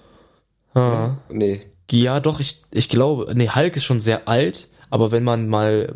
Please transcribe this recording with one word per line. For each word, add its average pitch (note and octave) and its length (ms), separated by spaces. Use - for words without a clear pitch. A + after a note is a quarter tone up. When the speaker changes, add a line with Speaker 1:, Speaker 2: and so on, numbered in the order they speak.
Speaker 1:
Aha. B2 440
Speaker 2:
Nee. G2+ 320
Speaker 1:
Ja, B2 300
doch, D3+ 180
ich, - 220
ich - 180
glaube, B2+ 460
nee, A#2+ 140
Hulk E3 260
ist C#3 80
schon B2 160
sehr A2 300
alt, C#3 400
aber A2+ 220
wenn A#2 140
man A#2 240
mal G#2+ 460